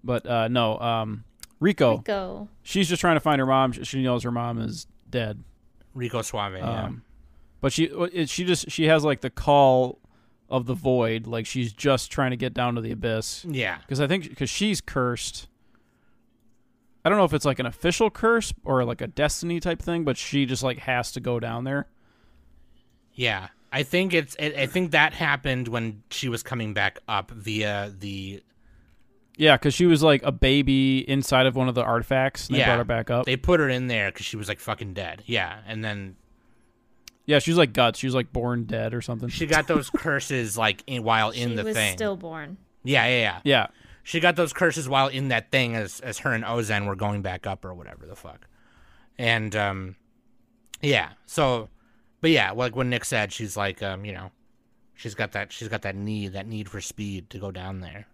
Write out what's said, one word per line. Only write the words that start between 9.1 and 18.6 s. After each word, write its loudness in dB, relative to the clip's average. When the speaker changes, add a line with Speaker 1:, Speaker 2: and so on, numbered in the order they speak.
Speaker 1:
the -6
call 6
of 0
the -2
void. 2
Like, -6
she's -4
just 2
trying 0
to -2
get -4
down 0
to -4
the -6
abyss. -4
Speaker 3:
Yeah. -2
Speaker 1:
'Cause -2
I 4
think, -2
'cause -2
she's 0
cursed. -4
I 2
don't 4
know 6
if 0
it's, 0
like, 2
an -2
official 0
curse 0